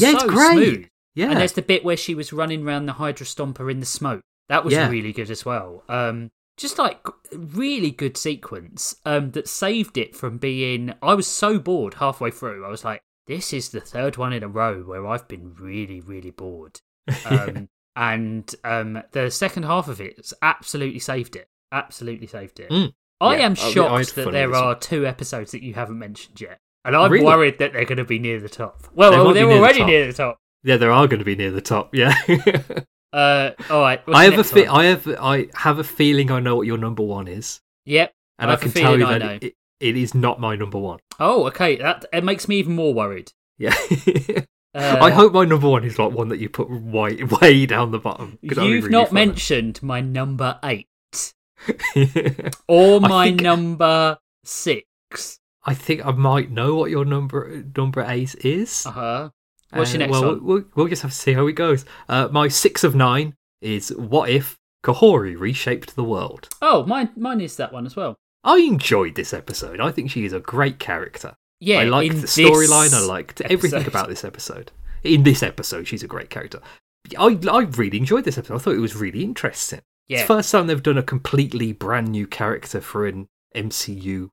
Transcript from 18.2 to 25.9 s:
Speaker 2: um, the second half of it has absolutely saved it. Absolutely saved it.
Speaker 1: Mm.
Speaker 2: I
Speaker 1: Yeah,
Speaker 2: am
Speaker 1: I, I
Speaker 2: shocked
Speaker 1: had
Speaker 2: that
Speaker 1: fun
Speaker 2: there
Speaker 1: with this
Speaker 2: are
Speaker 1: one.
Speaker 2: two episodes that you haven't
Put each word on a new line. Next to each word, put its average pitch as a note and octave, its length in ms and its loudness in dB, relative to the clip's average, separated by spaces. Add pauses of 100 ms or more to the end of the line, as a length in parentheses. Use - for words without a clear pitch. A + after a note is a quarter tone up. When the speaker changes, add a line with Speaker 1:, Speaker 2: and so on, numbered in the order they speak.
Speaker 2:
um, A2 480 -6
the C3 200 -4
second F#3+ 340 -6
half D#3+ 240 -2
of G#2+ 120 -12
it G2 180 -16
has - 220 -18
absolutely D3 600 -4
saved C3 340 -8
it. F2+ 140 -20 (240)
Absolutely A#2 560 -10
saved G2 320 -18
it. - 100 -16
Speaker 1:
Mm. F3 220 0 (280)
Speaker 2:
I C4 180 4
Speaker 1:
Yeah, C4+ 80 2
Speaker 2:
am G#2 120 0
Speaker 1:
I, - 80 -6
I A#2 60 0
Speaker 2:
shocked D3+ 240 2
Speaker 1:
had B2+ 100 0 (100)
Speaker 2:
that C3+ 80 -6
Speaker 1:
fun G2 80 -4
Speaker 2:
there C#3 160 0
Speaker 1:
with B2 60 -2
this B2+ 80 2
Speaker 2:
are B2+ 60 0
Speaker 1:
one. A#2+ 120 -4
Speaker 2:
two D3 260 -4
episodes B2+ 440 -10
that B2 140 -14
you A#2+ 100 -12
haven't A2+ 240 -10